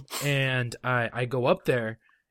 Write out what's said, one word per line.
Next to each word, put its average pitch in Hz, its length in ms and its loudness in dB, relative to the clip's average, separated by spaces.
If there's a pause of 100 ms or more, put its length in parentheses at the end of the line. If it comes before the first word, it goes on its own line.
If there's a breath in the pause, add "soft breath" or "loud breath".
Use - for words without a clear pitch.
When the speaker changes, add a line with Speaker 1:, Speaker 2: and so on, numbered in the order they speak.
(120)
Speaker 1:
<laughs> - 100 -6
Speaker 2:
And 131 640 0
I, 123 260 2
I 123 140 -4
go 123 220 0
up 180 180 2
there, 117 340 0 (320)